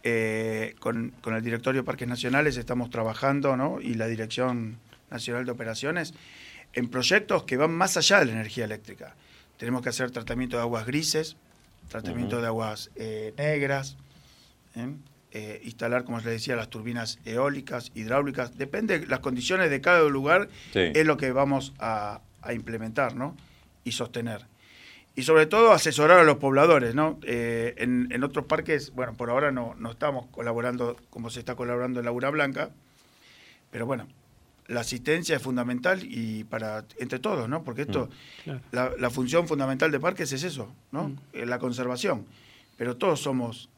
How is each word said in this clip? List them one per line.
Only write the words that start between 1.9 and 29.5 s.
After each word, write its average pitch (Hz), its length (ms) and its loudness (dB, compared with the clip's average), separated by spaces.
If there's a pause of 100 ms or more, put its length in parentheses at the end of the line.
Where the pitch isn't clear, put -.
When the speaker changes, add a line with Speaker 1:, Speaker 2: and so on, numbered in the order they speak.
Speaker 1:
Nacionales 127 480 0
estamos 123 340 -4
trabajando, 135 680 0
¿no? 151 240 -2
Y 120 140 -4
la 110 120 -2
Dirección 117 720 -4 (340)
Nacional 120 360 -6
de 123 60 -6
Operaciones, 127 600 -4 (600)
en 123 140 -2
proyectos 170 560 2
que 127 120 -2
van 156 160 4
más 175 240 2
allá 196 240 6
de 147 60 6
la 113 60 0
energía 110 320 -4
eléctrica. 107 500 -10 (420)
Tenemos 123 260 -2
que 127 60 -2
hacer 123 220 -2
tratamiento 120 460 -4
de 117 60 0
aguas 117 240 -2
grises, 156 500 -2 (520)
tratamiento 120 480 -6
Speaker 2:
Ujú. 120 60 -2
Speaker 1:
de 117 60 -2
aguas, 110 480 -4
eh, 107 420 -8
negras, 139 580 -2 (760)
¿eh? 120 140 -8 (440)
Eh, 107 320 -12
instalar, 120 400 -2
como 117 140 -6
les 113 80 -6
decía, 117 300 -4
las 110 140 -6
turbinas 113 560 -8
eólicas, 127 680 -4
hidráulicas. 127 640 -2
Depende 180 440 -2
de - 60 -8
las 131 140 -2
condiciones 143 500 0
de 139 120 0
cada 170 260 8
lugar, 147 400 4 (240)
Speaker 2:
Sí. - 80 2
Speaker 1:
es 143 260 6
lo 151 120 4
que 131 140 0
vamos 139 460 2
a, 107 420 -4 (220)
a 120 120 -6
implementar, 113 640 -4
¿no? 135 200 -6 (480)
Y 117 80 -6
sostener. 113 540 -6 (680)
Y 131 80 -6
sobre 156 240 8
todo 220 260 8
asesorar 156 480 8
a 165 40 12
los 147 120 8
pobladores, 139 580 6
¿no? 156 280 0
Eh, 117 560 -2
en, 123 340 0
en 123 120 -2
otros 139 220 -4
parques, 156 480 0
bueno, 123 200 -4
por 117 160 -6
ahora 139 220 4